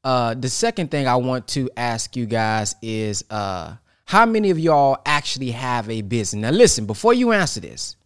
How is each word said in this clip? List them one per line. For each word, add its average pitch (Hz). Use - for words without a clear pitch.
Uh, 123
the 127
second 196
thing 139
I 123
want 127
to 131
ask 120
you 120
guys 110
is, 110
uh, 98
how 220
many 214
of 160
y'all 143
actually 139
have 120
a 113
business? 107
Now, 113
listen, 175
before 202
you 247
answer 185
this -